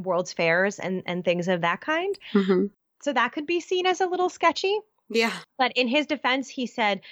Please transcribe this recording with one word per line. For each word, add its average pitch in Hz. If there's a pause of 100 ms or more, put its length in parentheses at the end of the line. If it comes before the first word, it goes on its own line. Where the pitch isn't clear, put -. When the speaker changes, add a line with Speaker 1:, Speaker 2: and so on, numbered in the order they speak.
Speaker 1:
World's 175
Fairs 180
and, 185
and 180
things 175
of 180
that 170
kind. 349 (140)
Speaker 2:
Mm-hmm. 190 (360)
Speaker 1:
So 285
that 240
could 302
be 349
seen 359
as 370
a 381
little 359
sketchy. 381 (340)
Speaker 2:
Yeah. 226 (260)
Speaker 1:
But 247
in 247
his 277
defense, 269
he 254
said, 202